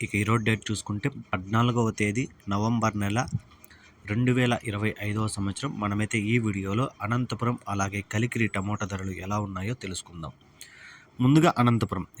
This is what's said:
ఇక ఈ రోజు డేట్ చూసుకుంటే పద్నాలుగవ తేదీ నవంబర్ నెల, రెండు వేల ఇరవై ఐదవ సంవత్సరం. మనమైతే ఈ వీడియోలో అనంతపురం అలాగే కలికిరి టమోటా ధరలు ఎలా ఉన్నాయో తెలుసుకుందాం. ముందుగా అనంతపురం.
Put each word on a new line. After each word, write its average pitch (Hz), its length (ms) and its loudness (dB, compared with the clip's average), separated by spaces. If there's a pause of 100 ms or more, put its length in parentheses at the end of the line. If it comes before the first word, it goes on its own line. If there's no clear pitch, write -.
ఇక - 160 -6
ఈ - 80 2
రోజు 113 180 4
డేట్ 110 220 0
చూసుకుంటే 104 400 -4 (240)
పద్నాలుగవ 113 640 2
తేదీ 107 260 0 (280)
నవంబర్ 110 500 2
నెల, 101 160 -2 (920)
రెండు 123 280 2
వేల 123 160 4 (160)
ఇరవై 104 200 0 (180)
ఐదవ 107 180 0 (100)
సంవత్సరం. 101 340 -4 (120)
మనమైతే 104 360 -2 (140)
ఈ - 20 4 (120)
వీడియోలో 101 400 0 (200)
అనంతపురం 120 500 -2 (180)
అలాగే 98 260 0 (140)
కలికిరి 113 420 2
టమోటా 101 360 -2
ధరలు 95 220 -6 (120)
ఎలా 104 200 -2
ఉన్నాయో 98 380 -4
తెలుసుకుందాం. 85 480 -10 (920)
ముందుగా 151 300 8 (100)
అనంతపురం. 107 420 2 (160)